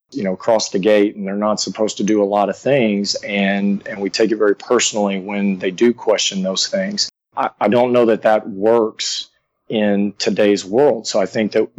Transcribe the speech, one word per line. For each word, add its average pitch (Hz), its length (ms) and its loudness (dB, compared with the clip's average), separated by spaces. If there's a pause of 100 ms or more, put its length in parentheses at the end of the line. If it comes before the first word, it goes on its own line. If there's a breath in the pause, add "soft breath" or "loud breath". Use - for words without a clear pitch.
(120)
you 139 120 -8
know, 92 120 -4
cross 110 340 0
the 107 100 -4
gate 104 360 4
and 104 100 -8
they're 95 100 -6
not 104 240 0
supposed 101 380 -4
to 110 60 -4
do 104 180 2
a - 20 2
lot 101 240 2
of 98 80 -4
things. 110 600 0
And, 101 720 -2
and 95 120 -10
we 98 120 -4
take 110 200 0
it 110 60 0
very 107 180 2
personally 104 640 -2
when 101 380 -2
they 95 140 -4
do 117 220 2
question 101 500 -2
those 95 240 -2
things. 202 420 -4 (260)
I, 131 140 -2 (100)
I - 80 2
don't 120 240 2
know 120 140 4
that 113 160 2
that 107 260 2
works 110 800 0 (380)
in 101 520 0
today's 104 440 2
world. 113 440 2
So 110 120 -2
I 95 60 2
think 107 280 -2
that, 110 140 2 (100)